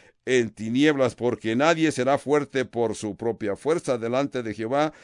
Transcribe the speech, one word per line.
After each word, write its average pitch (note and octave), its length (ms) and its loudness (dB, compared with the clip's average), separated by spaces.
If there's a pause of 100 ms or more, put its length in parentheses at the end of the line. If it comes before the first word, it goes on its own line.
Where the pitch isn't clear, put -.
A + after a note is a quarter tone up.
(260)
en A#2+ 260 2
tinieblas, C3 640 0
porque A2+ 400 -2
nadie D#3+ 360 2
será C3 260 2
fuerte C3+ 460 0
por A2 320 -2
su G#2 220 -8
propia G#2+ 380 -4
fuerza. D3 420 -2
Delante B2 460 -2
de G#2+ 100 -6
Jehová C3+ 400 -2 (100)